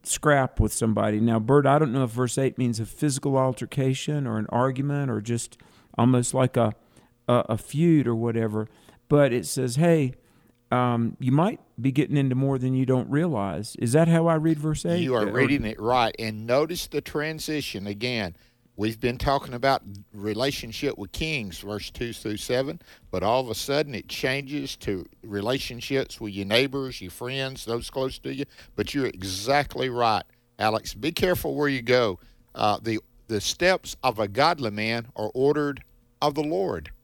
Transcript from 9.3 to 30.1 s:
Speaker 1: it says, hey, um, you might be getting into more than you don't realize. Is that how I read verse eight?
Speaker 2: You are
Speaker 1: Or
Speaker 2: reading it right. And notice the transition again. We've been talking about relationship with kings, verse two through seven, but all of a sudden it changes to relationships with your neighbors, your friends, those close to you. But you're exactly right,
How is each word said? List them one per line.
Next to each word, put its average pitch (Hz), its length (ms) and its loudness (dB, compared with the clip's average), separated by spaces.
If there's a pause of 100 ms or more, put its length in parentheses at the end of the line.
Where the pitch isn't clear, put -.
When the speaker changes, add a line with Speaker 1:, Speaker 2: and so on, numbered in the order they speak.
Speaker 1:
it 117 120 0
says, 127 300 -2
hey, 156 380 4 (580)
um, 120 480 2
you 127 120 0
might 165 280 2 (200)
be 127 120 0
getting 143 260 0
into 135 180 2
more 135 220 0
than 127 160 0
you 131 120 2
don't 127 240 2
realize. 107 680 -2
Is 117 140 2
that 160 140 6
how 165 200 4
I 165 80 4
read 160 240 2
verse 151 260 -2
eight? 170 160 2
Speaker 2:
You 131 140 0
are 110 120 4
Speaker 1:
Or 101 40 -2
Speaker 2:
reading 131 340 2
it 107 140 -6
right. 117 400 2
And 110 260 -6
notice 151 420 0
the 147 140 -4
transition 151 840 -6
again. 104 480 -4 (400)
We've 110 240 -4
been 120 180 -2
talking 135 380 -2
about 131 260 2 (320)
relationship 113 840 -4
with 101 120 -10
kings, 135 480 -6
verse 101 300 -8
two 120 240 -8
through 107 240 -8
seven, 135 420 -4 (300)
but 92 140 -2
all 117 180 2
of 127 80 -6
a 107 60 -6
sudden 143 400 -2
it 95 120 -10
changes 139 680 -4
to 98 300 -6 (160)
relationships 120 1000 -4
with 107 120 -8
your 98 120 -6
neighbors, 131 560 0
your 90 100 -12
friends, 131 540 -8
those 117 240 -4
close 131 300 -4
to 135 160 -8
you. 139 100 -6 (300)
But - 180 -4
you're 139 140 0
exactly 123 840 -2
right, 117 340 2 (360)